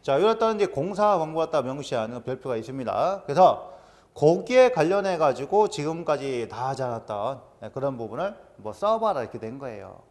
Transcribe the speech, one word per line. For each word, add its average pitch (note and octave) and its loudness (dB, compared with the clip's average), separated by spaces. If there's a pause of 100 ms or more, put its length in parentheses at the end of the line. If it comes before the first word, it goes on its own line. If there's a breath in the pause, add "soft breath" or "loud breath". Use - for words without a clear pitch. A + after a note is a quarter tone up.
자, C#3 0
이걸 G#3+ 4
갖다가 A3+ 0
이제 G#3 0
공사 F3+ 0
방법 D#3+ -2
갖다 D#3+ 0
명시하는 B2 -6
별표가 B2+ -6
있습니다. C3 -4
그래서 D3 4 (420 loud breath)
거기에 G#3+ 6
관련해 F#3+ 0
가지고 D3+ 2
지금까지 C#3+ -2
다 A#2+ -6
하지 C3+ -4
않았던, A2+ -6 (200)
네, G#2+ -12
그런 C3+ -4
부분을 B2 -6 (220)
뭐 G#2 -10
써봐라 G#3 0
이렇게 A2 -8
된 A#2 -10
거예요. G#2 -14